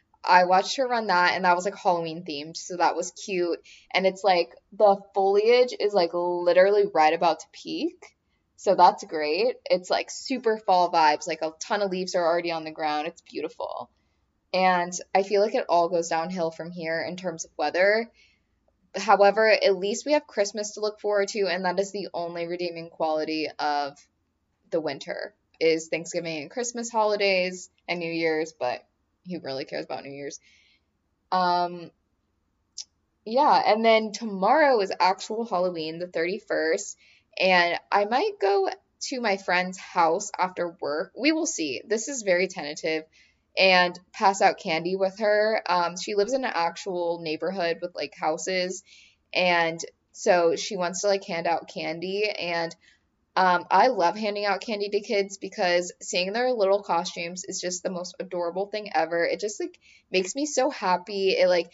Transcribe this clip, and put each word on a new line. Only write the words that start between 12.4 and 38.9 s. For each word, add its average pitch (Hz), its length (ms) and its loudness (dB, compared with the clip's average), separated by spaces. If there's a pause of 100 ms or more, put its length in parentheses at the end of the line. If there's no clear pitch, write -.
on 160 100 -4
the 156 80 -10
ground. 156 380 -4
It's - 120 -12
beautiful. - 720 -10 (640)
And 180 380 2 (200)
I 190 120 2
feel 196 180 2
like 208 140 2
it 156 120 -2
all 170 200 4
goes 170 200 -2
downhill 165 440 -4
from 165 180 -12
here 165 320 -4
in 160 140 -6
terms 180 280 -8
of - 120 -18
weather. 196 520 2 (880)
However, 202 560 6
at 196 260 4
least 202 300 -4
we 285 60 2
have 294 160 2
Christmas 208 460 -4
to 214 60 -14
look 208 200 -4
forward 208 300 0
to, 202 180 -2
and 185 160 -2
that 180 160 0
is 202 100 -4
the 196 240 -10
only 170 320 -6
redeeming 170 420 -8
quality 156 600 -2 (100)
of 147 400 -2 (720)
the 175 100 0
winter, - 540 -8 (240)
is 160 300 2
Thanksgiving 165 540 -6
and 156 80 -12
Christmas 240 380 -8
holidays 196 800 0 (200)
and 175 100 -4
New 165 140 -6
Year's, 160 400 -2
but - 340 -6 (420)
who 175 120 -8
really 135 240 -8
cares 160 220 -8
about - 180 -10
New 139 80 -14
Year's? 139 260 -12 (920)
Um, 175 580 0 (1300)
yeah, 240 420 4
and 214 180 4
then 220 280 4
tomorrow 226 680 2
is 180 200 -2
actual 214 460 0
Halloween, 175 520 -4
the 175 80 -6
thirty-first, 170 920 -4 (420)
and 175 420 4 (100)
I 208 140 2
might 403 340 -2
go 392 300 0 (360)